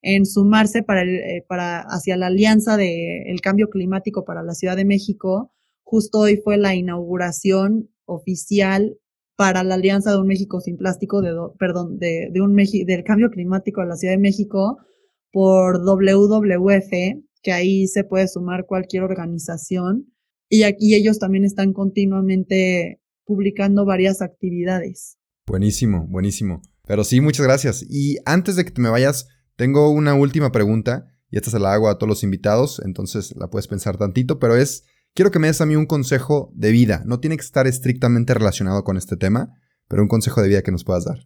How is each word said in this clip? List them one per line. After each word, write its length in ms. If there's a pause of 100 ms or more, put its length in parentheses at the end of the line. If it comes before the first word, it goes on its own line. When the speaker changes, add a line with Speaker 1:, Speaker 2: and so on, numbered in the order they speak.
Speaker 1:
en 240
sumarse 560
para 180
el, 140
eh, 340
para, 320
hacia 380
la 80
Alianza 500
de 540
el 100
Cambio 300
Climático 560
para 160
la 100
Ciudad 240
de 80
México. 720 (300)
Justo 340
hoy 180
fue 220
la 160
inauguración 1120 (160)
oficial 960 (380)
para 280
la 120
Alianza 360
de 80
un 60
México 340
sin 160
plástico, 460
de 80
do-, 280
perdón, 400
de, 320
de 120
un 100
Meji-, 320
del 200
Cambio 260
Climático 500
de 60
la 100
Ciudad 160
de 80
México 560 (560)
por 500
W 300 (160)
W 480
F, 460 (200)
que 100
ahí 340
se 180
puede 240
sumar 380
cualquier 360
organización. 1080 (360)
Y 180
aquí 300
ellos 240
también 260
están 280
continuamente 1300 (240)
publicando 640
varias 340
actividades. 960 (320)
Speaker 2:
Buenísimo, 580
buenísimo. 540 (260)
Pero 160
sí, 180
muchas 260
gracias. 420
Y 380
antes 280
de 100
que 60
te 100
me 100
vayas, 360 (300)
tengo 340
una 240
última 380
pregunta, 540 (240)
y 80
esta 120
se 80
la 140
hago 160
a 100
todos 100
los 140
invitados, 640
entonces 520
la 120
puedes 180
pensar 300
tantito, 420
pero 160
es, 300 (300)
quiero 160
que 80
me 100
des 120
a 60
mí 80
un 120
consejo 680
de 160
vida. 360
No 120
tiene 180
que 80
estar 220
estrictamente 680
relacionado 500
con 120
este 200
tema, 320 (400)
pero 140
un 60
consejo 340
de 60
vida 140
que 100
nos 120
puedas 220
dar. 200